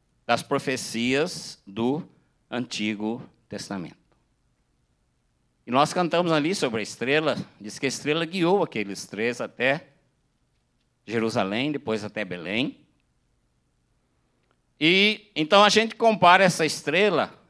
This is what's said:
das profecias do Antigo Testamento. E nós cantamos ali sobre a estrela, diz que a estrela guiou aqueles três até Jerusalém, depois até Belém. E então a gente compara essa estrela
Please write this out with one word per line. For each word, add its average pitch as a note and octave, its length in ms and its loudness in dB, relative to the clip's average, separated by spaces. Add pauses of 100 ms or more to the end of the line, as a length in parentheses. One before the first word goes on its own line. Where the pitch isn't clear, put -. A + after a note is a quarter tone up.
(240)
das A#2 160 2
profecias C3+ 1300 -4
do A#2+ 420 -4 (400)
Antigo A2 800 -6 (200)
Testamento. F#2+ 480 -10 (1700)
E - 40 -10
nós C#3 220 4
cantamos F3 380 0
ali D#3+ 240 0
sobre A#2+ 240 -2
a G#2+ 40 -4
estrela, C#3 540 -2 (240)
diz G#2 160 -14
que - 100 -4
a - 20 -2
estrela D3+ 360 -4
guiou F3+ 380 2
aqueles G2+ 420 -6
três A#2 360 -4
até C3 480 -2 (1160)
Jerusalém, A2+ 680 -2
depois A2 320 -6
até G#2+ 200 -8
Belém. F#2 540 -6 (2000)
E F#3+ 540 4
então F3 300 6
a G#3 40 8
gente A3 280 2
compara F#3+ 480 6
essa E3+ 200 2
estrela D#3 720 0 (140)